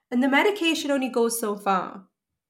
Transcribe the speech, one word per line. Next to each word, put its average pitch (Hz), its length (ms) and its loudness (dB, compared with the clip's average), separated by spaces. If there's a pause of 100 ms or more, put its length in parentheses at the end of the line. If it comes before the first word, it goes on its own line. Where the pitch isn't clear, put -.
(120)
And 247 100 2
the 269 80 2
medication 320 600 2
only 262 180 0
goes 233 300 0
so 208 180 -4
far, 196 480 -2 (440)